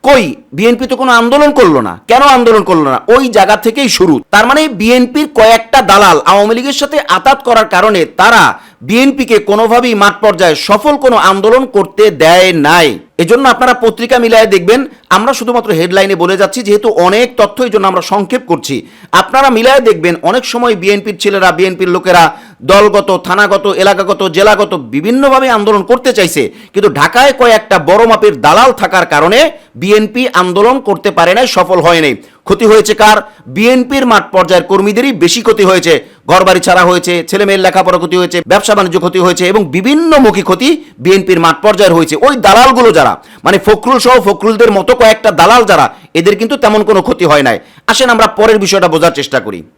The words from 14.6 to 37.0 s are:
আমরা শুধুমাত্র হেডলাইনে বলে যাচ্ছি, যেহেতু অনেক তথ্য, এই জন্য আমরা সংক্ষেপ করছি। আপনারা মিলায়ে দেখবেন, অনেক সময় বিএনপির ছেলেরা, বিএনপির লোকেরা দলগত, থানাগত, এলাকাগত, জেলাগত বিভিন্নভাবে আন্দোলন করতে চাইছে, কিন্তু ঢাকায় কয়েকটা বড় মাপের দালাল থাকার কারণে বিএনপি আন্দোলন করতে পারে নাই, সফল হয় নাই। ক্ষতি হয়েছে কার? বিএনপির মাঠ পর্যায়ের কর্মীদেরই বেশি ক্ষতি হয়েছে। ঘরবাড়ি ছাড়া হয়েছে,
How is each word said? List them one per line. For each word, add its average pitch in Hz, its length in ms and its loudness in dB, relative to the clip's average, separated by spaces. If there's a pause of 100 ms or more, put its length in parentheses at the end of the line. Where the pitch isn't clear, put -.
আমরা 220 220 0
শুধুমাত্র 233 400 -4
হেডলাইনে 185 420 0
বলে 180 220 -2
যাচ্ছি, 196 260 -2
যেহেতু 208 260 0
অনেক 208 480 0
তথ্য, 214 260 -2
এই 240 80 -2
জন্য 196 160 0
আমরা 185 160 -2
সংক্ষেপ 202 440 -4
করছি। 139 400 -6 (260)
আপনারা 262 380 0
মিলায়ে 247 300 2
দেখবেন, 175 420 0
অনেক 247 220 -2
সময় 240 300 -4
বিএনপির 202 440 -4
ছেলেরা, 190 340 0
বিএনপির 185 360 -4
লোকেরা 175 440 2 (300)
দলগত, 196 640 0
থানাগত, 196 420 -2
এলাকাগত, 196 600 -2
জেলাগত 196 460 0
বিভিন্নভাবে 240 760 -2
আন্দোলন 208 320 0
করতে 247 300 -2
চাইছে, 165 400 -2 (200)
কিন্তু 196 180 2
ঢাকায় 247 420 0
কয়েকটা 220 460 0
বড় 185 280 2
মাপের 208 340 0
দালাল 208 320 2
থাকার 180 340 -2
কারণে 190 440 0 (240)
বিএনপি 214 540 -2
আন্দোলন 196 520 0
করতে 202 300 -4
পারে 170 240 0
নাই, 247 120 0
সফল 180 340 -2
হয় 165 200 2
নাই। 135 160 -2 (280)
ক্ষতি 202 200 -2
হয়েছে 214 300 2
কার? 214 240 2 (280)
বিএনপির 247 600 -2
মাঠ 220 260 0
পর্যায়ের 180 320 0
কর্মীদেরই 208 480 -2
বেশি 175 280 -2
ক্ষতি 214 220 0
হয়েছে। 170 420 0 (220)
ঘরবাড়ি 185 340 2
ছাড়া 180 200 0
হয়েছে, 175 480 0